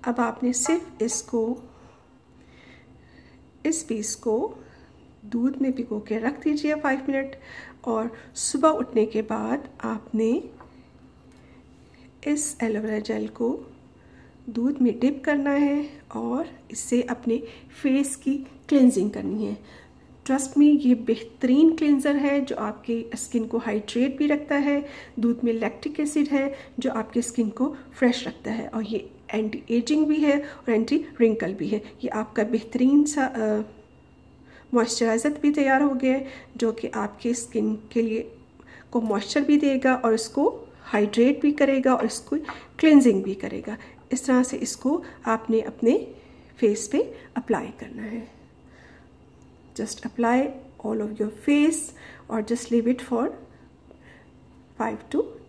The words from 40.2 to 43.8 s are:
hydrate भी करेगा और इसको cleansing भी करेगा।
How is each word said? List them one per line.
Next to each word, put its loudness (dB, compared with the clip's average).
hydrate 2
भी 4
करेगा 4
और 0
इसको -4
cleansing 8
भी -4
करेगा। -8